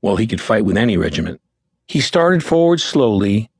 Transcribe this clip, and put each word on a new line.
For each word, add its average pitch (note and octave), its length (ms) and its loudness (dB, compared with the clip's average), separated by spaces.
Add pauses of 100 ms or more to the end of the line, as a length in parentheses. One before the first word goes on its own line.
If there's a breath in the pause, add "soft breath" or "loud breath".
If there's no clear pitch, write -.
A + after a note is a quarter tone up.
Well, G2+ 120 0
he A2+ 120 0
could - 140 -6
fight A2 240 0
with F#2+ 120 0
any A2 200 2
regiment. - 440 -4 (460)
He C#3+ 140 -2
started E3+ 420 0
forward E3+ 380 2
slowly. G#2 680 0 (100)